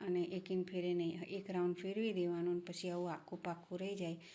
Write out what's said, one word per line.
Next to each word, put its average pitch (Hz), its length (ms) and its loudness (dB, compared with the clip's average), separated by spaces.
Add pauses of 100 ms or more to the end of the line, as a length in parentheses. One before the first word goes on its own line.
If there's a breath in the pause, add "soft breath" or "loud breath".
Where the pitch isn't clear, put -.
અને 180 220 2
એક 185 280 -2
ઇન 185 120 2
ફેરે 180 320 0
નહીં, 170 280 2
એક 190 280 -4
રાઉન્ડ 180 260 2
ફેરવી 202 360 0
દેવાનું 175 400 4
અને 175 80 2
પછી 180 300 -4
આવું 175 220 0
આખું 175 300 -6
પાખું 170 360 -4
રહી 196 160 -2
જાય 170 260 -2 (140 loud breath)